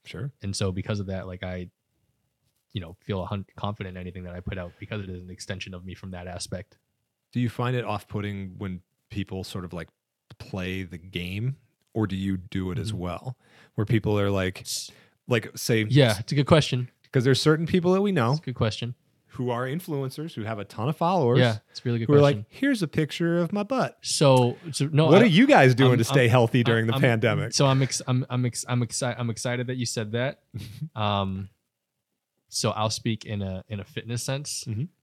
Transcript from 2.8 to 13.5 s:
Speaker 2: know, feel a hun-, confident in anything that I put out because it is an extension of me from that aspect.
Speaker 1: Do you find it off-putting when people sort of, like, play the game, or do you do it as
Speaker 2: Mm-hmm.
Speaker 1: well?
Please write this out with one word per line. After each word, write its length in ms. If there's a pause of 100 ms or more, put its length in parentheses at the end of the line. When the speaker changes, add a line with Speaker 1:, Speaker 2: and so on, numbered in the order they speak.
Speaker 2:
know, 200
feel 220
a 40
hun-, 180 (120)
confident 400
in 40
anything 240
that 100
I 60
put 180
out 200
because 240
it 80
is 120
an 80
extension 440
of 100
me 100
from 180
that 160
aspect. 500 (540)
Speaker 1:
Do 80
you 80
find 280
it 80
off-putting 760
when 220 (280)
people 360
sort 200
of, 80
like, 160 (500)
play 460
the 140
game, 580 (380)
or 120
do 100
you 200
do 340
it 80
as 140
Speaker 2:
Mm-hmm. 80
Speaker 1:
well? 360 (380)